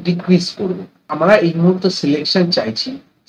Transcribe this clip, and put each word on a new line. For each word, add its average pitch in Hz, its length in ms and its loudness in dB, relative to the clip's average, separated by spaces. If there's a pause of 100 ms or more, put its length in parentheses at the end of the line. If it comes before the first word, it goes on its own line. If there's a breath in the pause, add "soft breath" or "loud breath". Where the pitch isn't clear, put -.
decrease 175 380 2 (140)
করবে। 185 240 -6 (300)
আমরা 165 200 4 (120)
এই 160 140 0
মুহূর্তে 185 280 2 (120)
selection 147 440 0 (140)
চাইছি, 110 320 -4 (400)